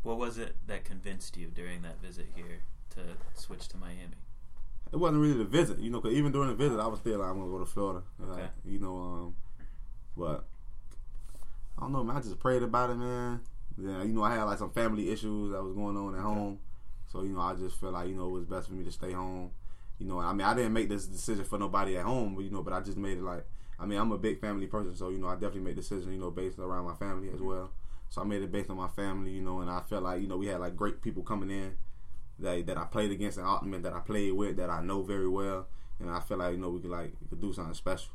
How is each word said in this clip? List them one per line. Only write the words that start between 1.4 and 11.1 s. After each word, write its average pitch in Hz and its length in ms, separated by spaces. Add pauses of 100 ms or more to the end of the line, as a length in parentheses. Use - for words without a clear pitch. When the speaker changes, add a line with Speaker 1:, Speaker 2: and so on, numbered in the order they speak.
Speaker 1:
during 87 340
that 85 200
visit 90 340
here 85 260 (300)
to - 100 (320)
switch - 360
to - 80
Miami? 90 400 (760)
Speaker 2:
It - 60
wasn't 156 240
really 147 160
the 110 80
visit, 120 340
you 113 100
know, 120 100
'cause 113 140
even 147 180
during 139 180
the 113 60
visit, 120 240
I 110 80
was 107 120
still 110 200
like, 95 100
"I'm 95 100
gonna 92 120
go 92 80
to 92 60
Florida." 95 380 (160)
Like, 95 100 (100)
Speaker 1:
Okay. 92 100 (160)
Speaker 2:
you 98 140
know, 95 180
um, 87 380 (840)
but, 80 280 (1300)